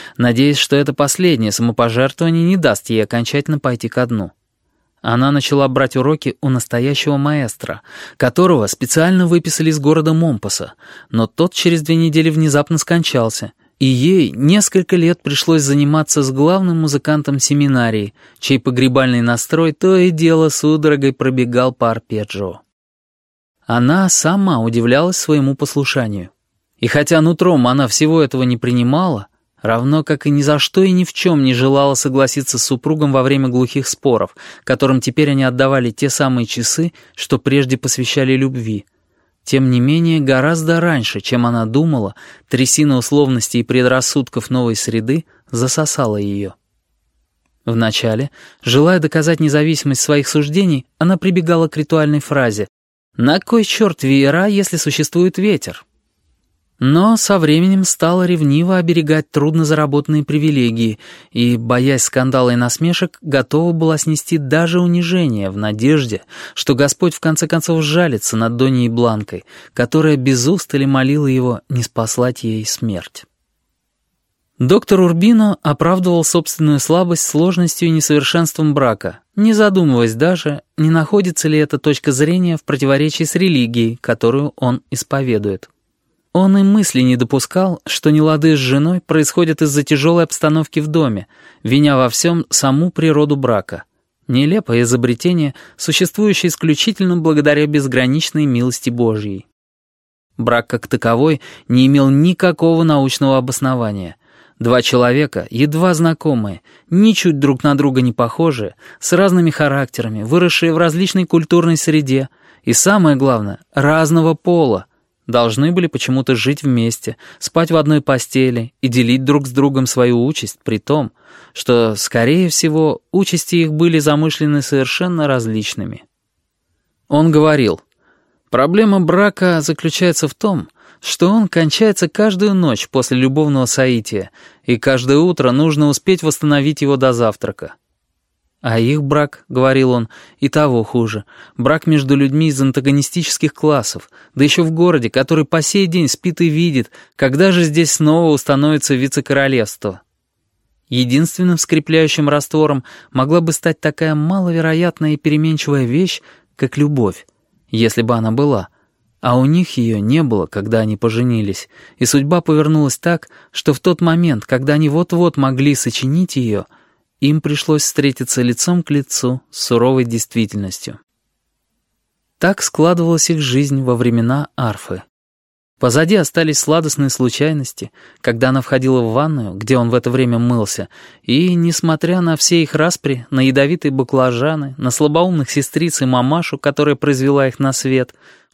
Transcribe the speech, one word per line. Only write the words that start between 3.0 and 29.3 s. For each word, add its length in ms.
окончательно 560
пойти 300
ко 160
дну. 280
Она 320
начала 360
брать 280
уроки 460
у 80
настоящего 680
маэстро, 640
которого 480
специально 600
выписали 440
из 80
города 340
Момпаса, 600
но 180
тот 280
через 260
две 160
недели 320
внезапно 480
скончался, 760
и 80
ей 440
несколько 640
лет 280
пришлось 400
заниматься 600
с 80
главным 520
музыкантом 580
семинарии, 760
чей 220
погребальный 600
настрой 500
то 240
и 140
дело 400
судорогой 600
пробегал 600
по 180
арпеджио. 720
Она 420
сама 520
удивлялась 560
своему 400
послушанию. 720
И 80
хотя 340
нутром 460
она 220
всего 340
этого 220
не 120
принимала, 680